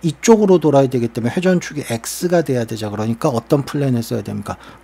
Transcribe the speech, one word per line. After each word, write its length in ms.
이쪽으로 560
돌아야 300
되기 200
때문에 260
회전축이 540
X가 540
돼야 220
되죠. 260
그러니까 380
어떤 340
플랜을 400
써야 200
됩니까? 340